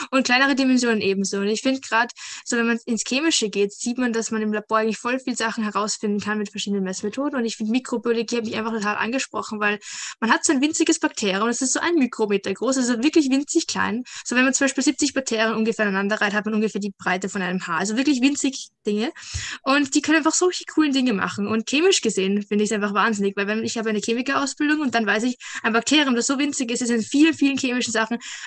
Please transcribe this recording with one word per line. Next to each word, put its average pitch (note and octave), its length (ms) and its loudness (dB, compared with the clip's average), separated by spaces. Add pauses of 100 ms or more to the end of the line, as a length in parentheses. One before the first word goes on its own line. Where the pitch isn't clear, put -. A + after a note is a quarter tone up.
(100)
Und C4 140 2
kleinere C4+ 300 2
Dimensionen B3 480 2
ebenso. G3 360 0
Und G3+ 100 0
ich G#3+ 120 -2
find C4+ 260 0
grad, A3+ 260 0 (340)
so B3 100 -2
wenn A#3 100 2
man A#3 200 2
ins A3+ 200 -2
Chemische C4+ 440 0
geht, G3+ 240 0
sieht A#3+ 240 -4
man, A#3+ 160 0
dass A3+ 160 -2
man A3 100 -2
im G#3+ 140 0
Labor G#3+ 240 0
eigentlich A3 200 0
voll B3+ 200 -2
viel C4 180 -4
Sachen A3+ 280 -2
herausfinden G#3 560 -2
kann G#3+ 180 -2
mit G#3 120 -4
verschiedenen G3+ 340 -4
Messmethoden. C4 540 -4
Und A#3 60 0
ich A3 120 -4
find, G#3+ 120 -4
Mikrobiologie A#3 720 -2
hat A3+ 60 -2
mich G#3+ 120 -6
einfach A3 160 -4
total G#3 240 -2
angesprochen, A3 640 -4
weil G#3 200 0 (400)
man A#3 100 0
hat E4 160 2
so E4 60 4
ein C4+ 100 2
winziges D#4+ 360 2
Bakterium, G#3 500 0
das B3 120 -2
ist C4 140 0
so - 60 0
ein E4+ 160 0
Mikrometer G#3 580 0
groß, C4 240 0
also A#3+ 240 0
wirklich D4 280 4
winzig C#4+ 360 0
klein. G3 380 -2 (200)
So A#3+ 120 -4
wenn B3+ 80 6
man C4 100 4
zum C#4 120 2
Beispiel C4+ 180 0
siebzig D4 280 0
Bakterien A3+ 440 0
ungefähr A3 300 0
aneinander G3+ 340 0
reiht, G3+ 140 0
hat G#3 100 -2
man G#3+ 100 -2
ungefähr G#3+ 260 0
die G3+ 160 -6
Breite F3+ 320 -2
von G3 140 -4
einem F3+ 240 -4
Haar. E3 140 -2
Also G#3 160 -2
wirklich C4+ 240 2
winzig C#4 480 0 (180)
Dinge. G#3+ 240 0 (540)
Und C#4 320 2
die D4 60 4
können D#4+ 160 4
einfach D#4 160 2
solche - 380 0
coolen D4+ 200 4
Dinge B3+ 200 2
machen. F#3+ 360 -2
Und A3 200 -2
chemisch F4 320 4
gesehen G3+ 440 0
finde G#3 180 2
ich G#3 80 0
es A3 60 0
einfach G3+ 180 -2
wahnsinnig, G3+ 420 2
weil G3+ 120 -2
wenn, A3 160 -2
ich A3+ 120 -6
habe A3+ 120 -2
eine G#3+ 100 0
Chemikerausbildung C4+ 840 0
und B3 140 0
dann A#3 100 2
weiß G#3 200 2
ich, B3 120 0 (280)
ein A3+ 80 2
Bakterium, C4+ 420 4
das A#3 140 0
so C4+ 100 0
winzig C#4 320 -2
ist, A#3+ 100 -4
ist A#3+ 100 0
in A#3 120 2
vielen, D4 320 4
vielen C#4 240 2
chemischen B3 340 -2
Sachen A#3 260 0 (280)